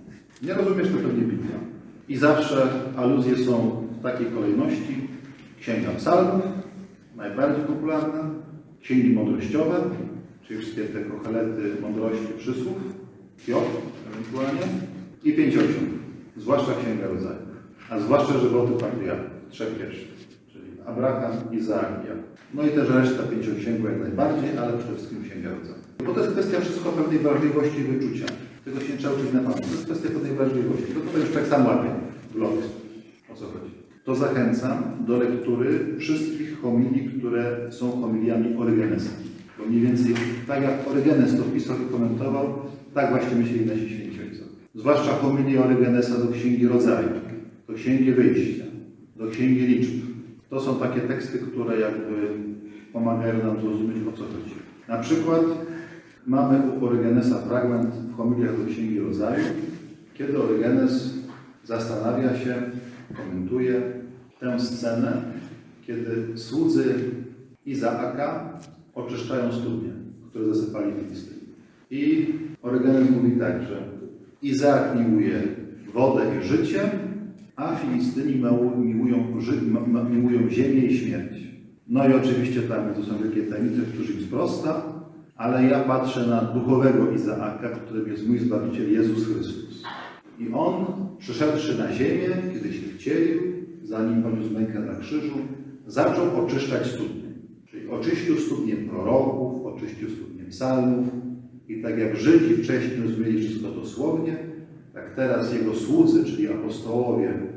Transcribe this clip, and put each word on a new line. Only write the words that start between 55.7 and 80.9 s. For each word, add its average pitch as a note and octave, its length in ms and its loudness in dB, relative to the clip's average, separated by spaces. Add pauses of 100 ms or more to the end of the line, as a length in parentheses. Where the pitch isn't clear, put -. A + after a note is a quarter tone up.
mamy C3 440 6
u A#2+ 140 -2
Orygenesa A#2 540 4
fragment A#2+ 560 2
w - 220 -8
homiliach A#2 420 2
do G#2 140 -2
Księgi G#2 280 -2
Rodzaju, A2 440 0 (680)
kiedy C#3 280 -2
Orygenes B2 720 2 (500)
zastanawia A#2 720 0
się, B2 180 -2 (600)
komentuje B2 680 -2 (580)
tę B2 200 -2
scenę, A#2 600 -2 (640)
kiedy A2+ 480 -4
słudzy C3 600 2 (720)
Izaaka B2+ 920 -4 (360)
oczyszczają A#2+ 580 -4
studnie, A#2 380 -4 (400)
które G#2+ 240 0
zasypali G#2 380 0
Filistyni. - 480 -10 (500)
I D3 360 4 (360)
Orygenes B2+ 480 6
mówi A#2+ 200 6
tak, - 320 2
że - 200 -6 (600)
Izaak C3+ 560 4
miłuje G#2 440 4 (520)
wodę C3 280 4 (180)
i - 60 -6
życie, F3 340 2 (760)
a D3+ 200 -4
Filistyni C3+ 580 0
mału-, B2 500 2
miłują A#2 560 2
ży-, - 220 0
ma-, A2+ 240 0
ma-, A#2+ 180 2
miłują A#2+ 460 4
ziemię C3 360 4
i - 120 4